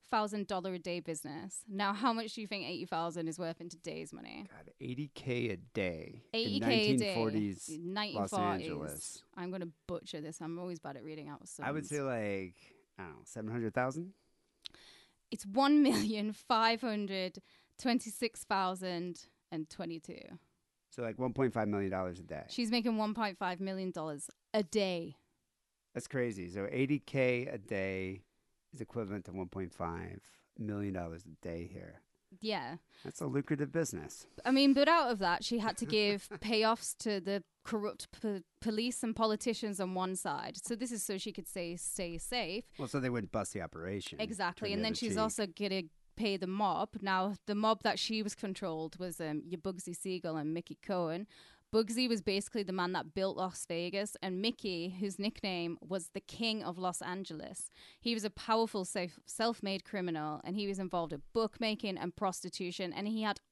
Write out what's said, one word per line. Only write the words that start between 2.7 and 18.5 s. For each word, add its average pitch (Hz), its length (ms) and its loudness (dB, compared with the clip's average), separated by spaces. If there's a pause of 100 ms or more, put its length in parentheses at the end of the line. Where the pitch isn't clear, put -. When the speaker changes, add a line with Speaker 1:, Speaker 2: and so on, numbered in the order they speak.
Speaker 1:
thousand 170 420 -2
is 160 100 -4
worth 165 220 -4
in 175 80 -10
today's 165 460 -10
money? 120 360 -12
Speaker 2:
God, - 300 -20
eighty 135 340 -6
K 120 360 0
a 95 80 -2
day 87 760 -2
in 226 80 0
Speaker 1:
Eighty - 220 2
K - 40 2
a - 40 4
day. 214 180 6 (100)
Speaker 2:
nineteen - 180 2
forties 101 540 2
Los 156 140 -6
Speaker 1:
Nineteen 180 460 -2
forties. 160 400 0
Speaker 2:
Angeles. 76 540 -6 (120)
Speaker 1:
I'm 180 160 -6
gonna 185 160 -6 (180)
butcher 165 360 -6
this. 151 200 -8
I'm 165 180 -6
always 180 200 -6
bad 139 160 -10
at 117 80 -12
reading 151 240 -10
out 147 140 -10 (200)
Speaker 2:
I 139 120 -2
would 151 120 -2
Speaker 1:
sums. - 40 -10
Speaker 2:
say, 147 120 -2
like, 104 540 0 (420)
I 95 60 -8
don't 85 120 -10
know, - 100 -18
seven 107 260 -6
hundred 113 220 -2
thousand? 147 400 0 (1160)
Speaker 1:
It's - 160 -8
one 277 380 8
million 214 480 6
five 226 480 4
hundred 196 600 0 (380)
twenty-six 233 680 0
thousand 185 840 0 (240)